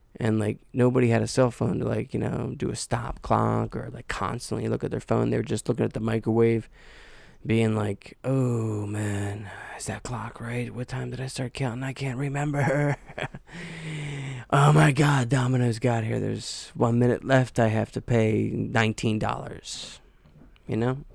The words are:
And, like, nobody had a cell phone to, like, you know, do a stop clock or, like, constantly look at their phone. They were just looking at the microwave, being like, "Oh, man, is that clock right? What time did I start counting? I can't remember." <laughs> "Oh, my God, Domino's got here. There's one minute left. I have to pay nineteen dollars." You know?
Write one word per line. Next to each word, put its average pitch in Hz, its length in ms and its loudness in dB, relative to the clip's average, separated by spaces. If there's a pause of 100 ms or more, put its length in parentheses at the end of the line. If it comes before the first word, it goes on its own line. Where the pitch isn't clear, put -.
(200)
And, 110 180 2
like, 107 200 -2 (160)
nobody 123 340 4
had 113 140 4
a 107 40 -2
cell 127 240 4
phone 117 280 -2
to, 117 80 -2
like, 113 260 -4
you 117 80 -2
know, 117 340 -2
do 143 160 -4
a - 60 -6
stop - 460 -6
clock 113 520 0
or, 117 160 -8
like, 120 180 -14
constantly 113 600 -4
look 113 160 -2
at 117 60 -2
their - 100 -4
phone. 117 300 0
They 117 80 0
were 113 40 0
just 110 280 -4
looking 117 160 0
at - 80 -4
the 113 60 -6
microwave, 113 680 2 (800)
being 110 280 4
like, 104 480 -4
"Oh, 117 640 0
man, 104 600 -4 (300)
is - 80 -10
that 110 160 -6
clock 113 360 -8
right? 117 340 -6
What 123 160 -8
time 127 220 -6
did 123 100 -8
I 131 80 -6
start 127 260 -6
counting? 127 280 -4
I 135 120 -6
can't 131 240 -4
remember." 143 760 0 (200)
<laughs> 151 1300 -10
"Oh, 143 240 6
my 151 180 8
God, 139 380 4
Domino's 127 480 2
got 117 260 0
here. 113 160 -2
There's 107 540 -6
one 120 240 4
minute 123 260 4
left. 127 340 2
I 113 100 6
have 107 240 0
to - 100 -6
pay 110 480 2
nineteen 110 680 0
dollars." - 800 -8 (720)
You 113 80 -2
know? 123 220 0 (160)